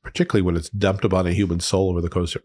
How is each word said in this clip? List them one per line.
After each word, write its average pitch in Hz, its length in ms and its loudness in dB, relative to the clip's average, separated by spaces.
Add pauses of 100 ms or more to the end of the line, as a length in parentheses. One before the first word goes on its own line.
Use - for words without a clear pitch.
particularly 143 380 0
when 90 140 2
it's 80 120 -4
dumped 101 360 0
upon 92 220 2
a 87 60 0
human 90 260 0
soul 95 300 0
over 87 120 0
the 85 100 -4
course, 87 340 -2